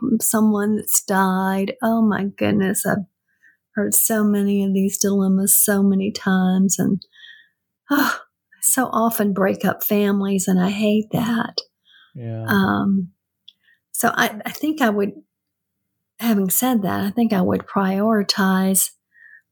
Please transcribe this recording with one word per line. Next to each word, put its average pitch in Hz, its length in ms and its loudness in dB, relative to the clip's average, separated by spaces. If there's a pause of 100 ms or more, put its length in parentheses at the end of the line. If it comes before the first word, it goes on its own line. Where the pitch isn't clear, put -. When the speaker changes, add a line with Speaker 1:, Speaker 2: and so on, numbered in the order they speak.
(220)
Speaker 1:
someone 214 560 2
that's - 260 -2
died. 190 720 0 (100)
Oh 226 180 0
my 202 240 0
goodness, 202 600 -2
I've 196 200 -2 (720)
heard 208 180 -2
so 214 300 0
many 202 400 2
of 196 100 0
these 196 240 0
dilemmas 196 600 2
so 196 260 2
many 196 280 2
times, 190 680 0
and, 185 220 -2 (880)
oh, 285 300 0 (420)
so - 320 0
often 220 400 0
break 196 320 0
up - 180 -2
families, 202 640 0
and 185 140 2
I 185 80 2
hate 214 420 0
that. 233 440 -2 (600)
Speaker 2:
Yeah. 113 320 -8
Speaker 1:
Um, 196 640 0 (840)
so - 240 -2
I, 214 300 -2
I - 60 -8
think 302 300 -4
I 233 80 2
would, 202 220 -2 (1080)
having 202 300 0
said 247 340 0
that, 196 180 -2
I 202 100 -2
think 226 220 0
I 190 80 2
would 190 200 0
prioritize 196 1300 0 (600)